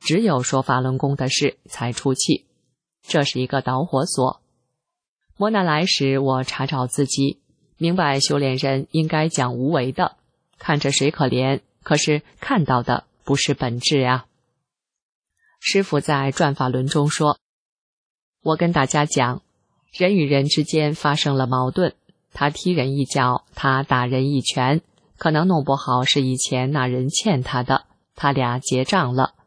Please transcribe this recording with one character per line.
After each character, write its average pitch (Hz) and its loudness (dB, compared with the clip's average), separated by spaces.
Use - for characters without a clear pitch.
只 175 0
有 147 2
说 131 0
法 127 0
轮 131 0
功 139 0
的 131 -2
事 143 0
才 120 -6
出 131 -2
气， - 0
这 151 0
是 135 -4
一 127 -2
个 135 -2
导 127 -2
火 135 -2
索。 - -2
磨 208 0
难 202 2
来 160 2
时， 135 0
我 131 0
查 135 -4
找 127 -2
自 143 0
己， 139 -2
明 170 0
白 143 0
修 143 0
炼 135 0
人 135 -2
应 156 0
该 156 0
讲 123 -2
无 127 -2
为 131 0
的， - -2
看 151 0
着 139 0
谁 139 2
可 135 0
怜， 131 0
可 147 2
是 147 0
看 208 0
到 123 2
的 - -2
不 139 0
是 139 0
本 120 -4
质 139 0
啊。 127 0
师 196 0
父 147 0
在 139 0
转 143 0
法 127 0
轮 127 0
中 147 2
说， 151 0
我 156 0
跟 170 0
大 143 2
家 151 0
讲， 127 -2
人 190 2
与 160 2
人 139 2
之 151 0
间 151 0
发 147 0
生 143 0
了 131 0
矛 127 0
盾， 180 0
他 147 0
踢 180 -2
人 139 0
一 139 0
脚， 123 0
他 135 0
打 127 0
人 131 0
一 139 0
拳， 131 0
可 165 0
能 156 2
弄 160 2
不 139 0
好 127 0
是 139 2
以 127 0
前 131 -2
那 131 0
人 127 -2
欠 156 0
他 127 -4
的， 135 -2
他 143 0
俩 127 0
结 131 -2
账 139 0
了。 131 0